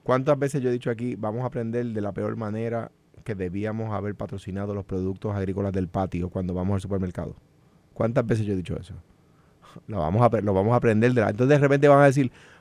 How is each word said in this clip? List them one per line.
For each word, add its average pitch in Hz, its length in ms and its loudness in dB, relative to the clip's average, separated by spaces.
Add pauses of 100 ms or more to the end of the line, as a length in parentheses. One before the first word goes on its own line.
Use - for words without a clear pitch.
¿Cuántas 135 360 2
veces 139 240 -2
yo 127 60 0
he 123 40 2
dicho 123 180 -4
aquí, 120 260 -6
vamos 110 260 -4
a 127 40 -4
aprender 120 400 -4
de 110 140 -6
la 101 120 -4
peor 104 240 -4
manera 113 540 -6 (340)
que 113 100 -6
debíamos 104 580 -4
haber 101 220 -4
patrocinado 101 600 -8
los 98 100 -6
productos 95 520 -4
agrícolas 98 360 -2
del 92 160 -2
patio 90 400 -2
cuando 90 260 -4
vamos 92 200 -2
al 95 60 -2
supermercado? 92 560 -6 (580)
¿Cuántas 117 320 0
veces 113 200 0
yo 101 80 -2
he - 20 0
dicho 87 220 -6
eso? - 160 -14 (920)
Lo 107 120 -6
vamos 87 240 2
a 117 80 6
apre-, 110 120 2
lo 104 120 0
vamos 98 200 4
a - 20 4
aprender 120 360 4
de 123 80 4
la... 101 100 2
Entonces 127 260 4
de 135 60 4
repente 143 260 6
van 143 120 10
a 143 60 8
decir, 135 260 2 (280)